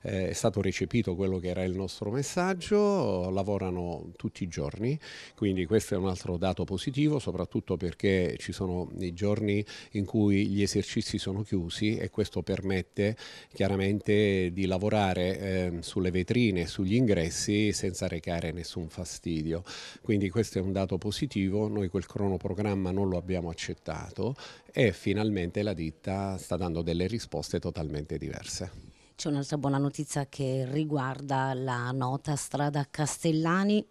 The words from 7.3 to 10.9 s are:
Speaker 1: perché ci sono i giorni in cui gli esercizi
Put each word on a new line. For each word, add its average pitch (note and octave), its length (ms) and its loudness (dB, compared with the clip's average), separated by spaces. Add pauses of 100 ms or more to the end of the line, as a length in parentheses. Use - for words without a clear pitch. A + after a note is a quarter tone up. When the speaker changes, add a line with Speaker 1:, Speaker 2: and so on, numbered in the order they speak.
Speaker 1:
perché F2+ 640 2
ci - 100 -8
sono F2+ 480 -2
i F2+ 160 -4
giorni G2+ 500 2 (280)
in G#2 120 0
cui G2+ 440 4
gli G2 120 2
esercizi G2+ 580 0